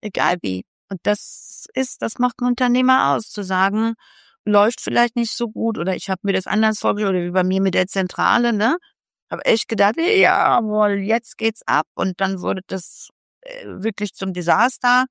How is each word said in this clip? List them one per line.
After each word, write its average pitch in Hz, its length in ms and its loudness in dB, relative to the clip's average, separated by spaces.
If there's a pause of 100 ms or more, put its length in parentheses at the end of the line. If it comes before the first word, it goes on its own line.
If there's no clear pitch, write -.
Egal - 400 0
wie. 185 240 -4 (240)
Und 196 140 -8
das - 720 -6
ist, - 280 -4
das 226 180 -6
macht 247 200 0
einen 247 100 0
Unternehmer 254 640 2
aus, 233 160 -4
zu 208 140 -8
sagen, 196 500 0 (520)
läuft 208 360 4
vielleicht 240 340 0
nicht 233 200 -2
so 240 140 -4
gut 220 280 -2
oder 180 180 -2
ich - 140 -10
hab 190 140 -4
mir 202 100 0
das 185 140 0
anders 220 320 0
vorgestellt 208 360 0
oder 175 100 0
wie 175 60 -4
bei 180 120 2
mir 185 180 2
mit 190 140 2
der 185 120 2
Zentrale, 196 680 2
ne? 220 240 2 (520)
Hab - 160 -6
echt - 220 2
gedacht, 202 300 2
„Jawohl, 214 1000 2
jetzt 214 380 -4
geht's 220 300 -4
ab.“ 139 260 0
Und 185 260 -2
dann 190 220 -2
wurde 190 260 -2
das, - 420 -10 (320)
äh, - 260 -16
wirklich 104 460 -6
zum 190 200 -6
Desaster. 226 760 2